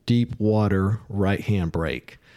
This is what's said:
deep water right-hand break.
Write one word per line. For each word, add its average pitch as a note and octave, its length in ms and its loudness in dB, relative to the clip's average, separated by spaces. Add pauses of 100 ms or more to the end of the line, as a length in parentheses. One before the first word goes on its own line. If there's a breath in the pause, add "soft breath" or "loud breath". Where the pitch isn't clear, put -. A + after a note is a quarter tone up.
deep A#2+ 340 0
water G#2 720 2
right-hand G2 640 0
break. D#2 460 -6 (180 soft breath)